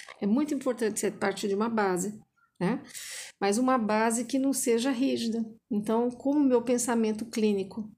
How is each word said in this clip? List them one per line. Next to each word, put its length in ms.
é 60
muito 260
importante 480
você 100
partir 380
de 60
uma 160
base, 500
né? 220
Mas 160
uma 220
base 480
que 120
não 140
seja 380
rígida. 560
Então, 400
como 300
o 60
meu 140
pensamento 640
clínico 720